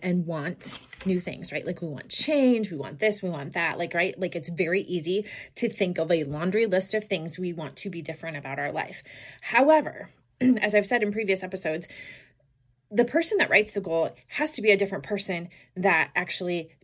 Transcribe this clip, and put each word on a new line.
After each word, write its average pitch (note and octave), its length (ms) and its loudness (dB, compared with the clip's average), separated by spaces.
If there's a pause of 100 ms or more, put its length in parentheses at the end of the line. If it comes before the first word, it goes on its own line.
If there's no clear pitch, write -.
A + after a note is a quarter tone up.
and F3+ 240 0
want E3 440 -6 (320)
new F#3 160 2
things, - 320 -8
right? D3+ 140 -6
Like, F3 160 -6
we E3+ 60 -4
want C#3+ 220 -10
change, B3+ 600 4
we E3 80 -6
want C#3 220 -8
this, G#3 240 2
we F#3 80 -2
want C#3+ 220 -8
that, E3+ 260 -2
like, E3+ 160 -4
right? F3+ 240 0
Like, F3+ 160 -4
it's E3+ 140 -6
very E3+ 320 0
easy F3+ 440 -2 (300)
to A#3+ 120 0
think F3+ 300 0
of E3 140 0
a D#3+ 140 4
laundry F3+ 420 0
list F#3 260 0
of G#3+ 120 -2
things E3 340 -4
we F3+ 140 -2
want D#3 240 -8
to G3+ 120 -8
be E3+ 140 -8
different D#3 340 -8
about C#3 220 -6
our C#3+ 120 -2
life. - 300 -6 (400)
However, C4+ 720 4 (140)
<clears throat> - 160 -10
as G#3+ 340 4
I've G3+ 100 6
said A#3 160 2
in G#3 100 0
previous G3 300 0
episodes, F3+ 460 -6 (1040)
the A3 140 4
person E4+ 340 2
that C#4+ 100 2
writes G#3 220 4
the G3 100 -2
goal E3 340 0 (120)
has D4+ 240 -4
to - 100 -6
be G#3+ 80 6
a G3 80 8
different G3 280 -2
person F3+ 440 -4 (280)
that F3+ 380 2
actually F3+ 540 -2 (140)